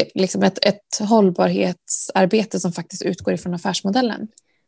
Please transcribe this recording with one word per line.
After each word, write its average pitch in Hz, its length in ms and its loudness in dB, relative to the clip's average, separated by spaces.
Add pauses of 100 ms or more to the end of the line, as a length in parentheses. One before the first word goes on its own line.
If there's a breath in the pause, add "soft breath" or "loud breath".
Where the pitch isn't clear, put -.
(160)
liksom 190 280 0
ett, 190 220 0
ett 202 440 -2
hållbarhetsarbete 190 1500 2
som 180 120 0
faktiskt - 340 -10
utgår 190 280 -2
ifrån 180 200 -6
affärsmodellen? 208 760 -2 (400 soft breath)